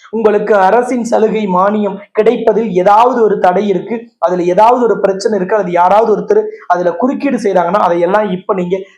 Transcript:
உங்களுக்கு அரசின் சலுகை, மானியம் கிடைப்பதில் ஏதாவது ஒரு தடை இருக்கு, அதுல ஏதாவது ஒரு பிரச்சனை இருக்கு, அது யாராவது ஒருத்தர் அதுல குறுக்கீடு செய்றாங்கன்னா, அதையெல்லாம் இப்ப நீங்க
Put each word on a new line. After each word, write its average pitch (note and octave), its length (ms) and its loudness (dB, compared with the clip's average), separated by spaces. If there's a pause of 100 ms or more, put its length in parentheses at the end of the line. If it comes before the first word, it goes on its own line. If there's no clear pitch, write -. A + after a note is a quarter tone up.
உங்களுக்கு G#3 460 2
அரசின் A#3 480 2
சலுகை, G#3+ 440 0
மானியம் G3 520 -2 (120)
கிடைப்பதில் A3 600 0
ஏதாவது A3 520 2
ஒரு F#3+ 160 0
தடை F#3 280 0
இருக்கு, G3+ 420 -6 (100)
அதுல F3 240 0
ஏதாவது G#3+ 400 2
ஒரு G3+ 160 0
பிரச்சனை G3 380 -2
இருக்கு, F#3 180 -2
அது F#3 160 -2
யாராவது G3 460 2
ஒருத்தர் G#3 260 0 (240)
அதுல F3 240 0
குறுக்கீடு C4 460 -2
செய்றாங்கன்னா, F#3+ 420 0
அதையெல்லாம் F#3 520 0
இப்ப F#3 220 -6
நீங்க F3+ 240 -4 (200)